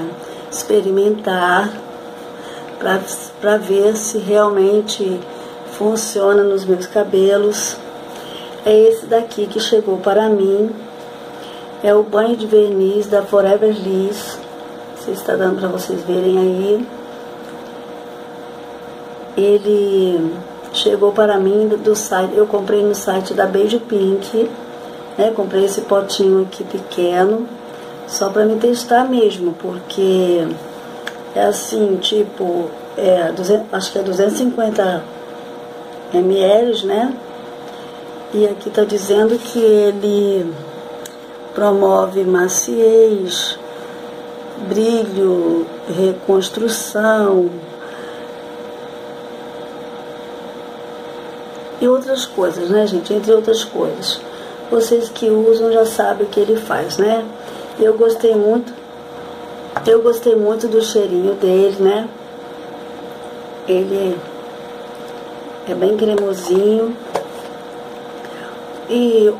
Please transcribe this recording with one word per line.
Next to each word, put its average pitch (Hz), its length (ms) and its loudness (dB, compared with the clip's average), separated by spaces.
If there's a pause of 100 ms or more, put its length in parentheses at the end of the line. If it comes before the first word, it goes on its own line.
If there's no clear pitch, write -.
(520)
experimentar 196 1160 2 (1120)
pra, 190 220 0 (420)
pra 208 160 2
ver 196 400 2
se 214 220 -4
realmente 202 1000 2 (520)
funciona 202 720 2
nos 196 200 2
meus 185 220 0
cabelos. 202 920 2 (880)
É 214 80 4
esse 220 360 8
daqui 208 400 0
que 220 120 -4
chegou 214 380 2
para 208 320 4
mim. 202 400 4 (1120)
É 208 120 4
o 214 80 6
banho 220 340 2
de 214 80 -6
verniz 202 640 4
da 202 160 2
Forever 202 480 4
Liss. 190 640 -2 (580)
Não - 80 -16
sei 190 120 -4
se - 80 -10
tá 190 120 0
dando 185 240 0
pra 190 100 -2
vocês 180 340 -6
verem 185 340 2
aí. 196 500 2 (2500)
Ele 196 960 4 (400)
chegou 202 400 4
para 208 280 4
mim 208 280 4
do, 208 100 2
do 214 180 2
site, 185 420 0
eu 208 80 6
comprei 202 380 0
no 208 100 2
site 190 400 -2
da 190 140 2
Beijo 208 320 2
Pink, 196 720 0 (680)
né? 220 180 4
Comprei 196 300 2
esse 196 160 -2
potinho 196 640 2
aqui 190 200 -8
pequeno, 185 840 0 (580)
só - 240 -4
pra 214 160 2
me 220 120 2
testar 240 480 2
mesmo, 196 480 2
porque 180 920 0 (880)
é 202 120 2
assim, 208 500 0
tipo, 180 760 -2 (280)
é 180 340 4
duzentos, 202 400 0
acho 190 220 -4
que 214 40 0
é 190 60 0
duzentos 196 300 2
e - 60 -4
cinquenta 214 600 0 (1120)
M 196 240 4
L, 214 480 4
né? 226 300 0 (1160)
E 208 120 4
aqui 202 240 -2
tá 214 140 4
dizendo 208 560 2
que - 180 -6
ele 202 960 4 (1000)
promove 190 720 4
maciez, 208 1300 2 (1120)
brilho, 190 1000 2 (320)
reconstrução 196 1500 2 (4000)
e 240 80 2
outras 254 380 2
coisas, 175 440 -2
né, 208 160 4
gente? 185 280 -2
Entre 214 180 2
outras 220 320 4
coisas. - 560 -4 (500)
Vocês 233 380 4
que - 220 0
usam 226 420 4
já 226 140 6
sabem 202 420 0
o - 20 -8
que 208 120 2
ele 220 160 4
faz, - 400 -4
né? 220 280 2 (540)
Eu 220 160 6
gostei 226 400 4
muito, 214 360 2 (1160)
eu 226 160 8
gostei 233 320 4
muito 220 320 2
do 220 120 4
cheirinho 196 540 2
dele, 196 460 4
né? 202 280 2 (1600)
Ele 190 480 0 (1500)
é 180 60 -4
bem 190 240 2
cremosinho. 208 1000 2 (1900)
E 226 520 6